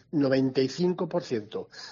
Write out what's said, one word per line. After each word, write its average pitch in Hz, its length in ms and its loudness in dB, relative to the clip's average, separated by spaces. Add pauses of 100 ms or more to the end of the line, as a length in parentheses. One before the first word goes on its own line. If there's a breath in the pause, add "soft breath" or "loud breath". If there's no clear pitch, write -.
(120)
noventa 135 500 2
y - 80 2
cinco 180 400 0
por 175 140 -2
ciento 104 440 -6 (240 loud breath)